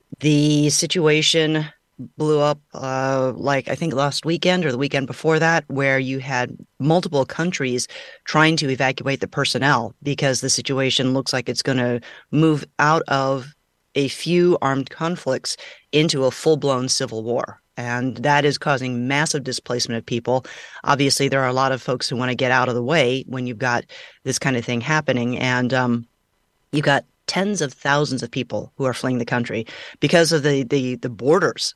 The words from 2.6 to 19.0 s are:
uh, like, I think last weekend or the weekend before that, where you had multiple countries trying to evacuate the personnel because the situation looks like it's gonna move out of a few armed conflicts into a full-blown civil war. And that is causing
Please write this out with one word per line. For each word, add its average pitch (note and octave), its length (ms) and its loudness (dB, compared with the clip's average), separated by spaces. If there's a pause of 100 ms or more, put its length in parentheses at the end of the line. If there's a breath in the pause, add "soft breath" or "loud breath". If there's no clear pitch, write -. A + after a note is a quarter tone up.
uh, C3 640 -2
like, C3+ 320 -2
I C3+ 60 -2
think D#3+ 180 -4
last C3+ 320 -2
weekend F3 400 0
or C3+ 80 0
the B2 60 -4
weekend C#3 300 -2
before D#3 300 0
that, E3 300 2
where C#3 300 0
you C3+ 220 -4
had B2 360 -4 (220)
multiple D3+ 480 2
countries C3+ 600 -2 (380 loud breath)
trying D#3 340 4
to C#3 120 -2
evacuate C3 500 -2
the - 80 -4
personnel C3 760 0
because C#3 380 0
the C3+ 100 -4
situation C3 640 0
looks C3 200 -2
like B2+ 160 -4
it's A#2+ 140 -4
gonna B2 380 0 (300 loud breath)
move D3+ 340 4 (140)
out D#3 300 4
of C3+ 460 -2 (400)
a C#3 140 0
few F3 540 2
armed C3+ 280 -2
conflicts D#3 640 -4 (360 loud breath)
into D3+ 320 2
a B2+ 60 4
full-blown C3+ 580 0
civil A2+ 340 -2
war. A#2+ 380 -4 (160)
And A#2+ 420 -4
that C#3+ 260 4
is C#3+ 120 2
causing B2+ 520 -2